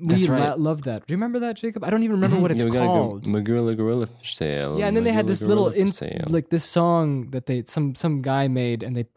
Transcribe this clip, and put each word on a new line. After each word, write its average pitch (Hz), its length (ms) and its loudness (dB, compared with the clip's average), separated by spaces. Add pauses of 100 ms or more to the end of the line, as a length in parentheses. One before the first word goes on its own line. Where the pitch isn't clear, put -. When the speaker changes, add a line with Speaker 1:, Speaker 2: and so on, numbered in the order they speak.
Speaker 1:
That's 175 280 2
right. 143 200 2
Speaker 2:
la-, 143 60 -2
loved 156 300 -2
that. 113 220 -6
Do 147 60 -6
you 175 60 -2
remember 240 220 -2
that, 233 160 -6
Jacob? 220 280 -6
I 175 60 -2
don't 220 140 4
even 220 120 2
remember 185 200 4
Speaker 1:
Mm-hmm. 185 60 4
Speaker 2:
what 175 100 2
it's 117 80 0
Speaker 1:
Yeah, 117 40 2
we 117 60 2
gotta 127 160 2
go 180 80 2
Speaker 2:
called. 110 320 0
Speaker 1:
Magilla 113 500 0
Gorilla 113 300 0
for - 180 -18
sale. 73 540 -4
Speaker 2:
Yeah, 202 100 0
and 214 80 0
then 226 80 2
they 226 80 2
had 214 140 2
Speaker 1:
Magilla - 20 -2
Speaker 2:
this 208 140 0
little 208 220 2
Speaker 1:
Gorilla 175 100 0
for 202 60 0
Speaker 2:
in-, 190 120 2
Speaker 1:
sale. - 360 -6
Speaker 2:
like, 160 200 -2
this 165 160 0
song 160 680 0
that 127 120 -6
they, 123 220 -2
some, 143 280 -2
some 147 280 -2
guy 135 260 0
made, 123 340 0
and 123 140 -6
they 120 80 -2 (120)